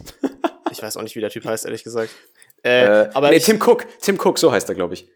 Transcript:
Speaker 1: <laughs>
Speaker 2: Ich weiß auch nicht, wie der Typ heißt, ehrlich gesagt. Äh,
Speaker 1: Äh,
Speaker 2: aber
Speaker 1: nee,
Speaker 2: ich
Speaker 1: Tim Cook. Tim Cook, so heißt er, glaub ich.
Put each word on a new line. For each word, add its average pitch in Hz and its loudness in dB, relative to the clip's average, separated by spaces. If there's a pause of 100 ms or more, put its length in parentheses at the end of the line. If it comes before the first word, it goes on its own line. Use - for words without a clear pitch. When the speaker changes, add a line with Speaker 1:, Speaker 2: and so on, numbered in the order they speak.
Speaker 1:
<laughs> - -20 (640)
Speaker 2:
Ich - -16
weiß 107 -10
auch 107 -10
nicht, 110 -14
wie 120 -10
der 107 -4
Typ 110 -12
heißt, 110 -6
ehrlich 113 -10
gesagt. 113 -6 (540)
Äh, 123 4 (180)
Speaker 1:
Äh, 107 -2
Speaker 2:
aber 143 2
Speaker 1:
nee, 156 6
Speaker 2:
ich 165 4
Speaker 1:
Tim 214 2
Cook. - 2 (160)
Tim 196 -2
Cook, - 0
so 156 4
heißt 113 -2
er, 98 -4
glaub 90 -4
ich. - -14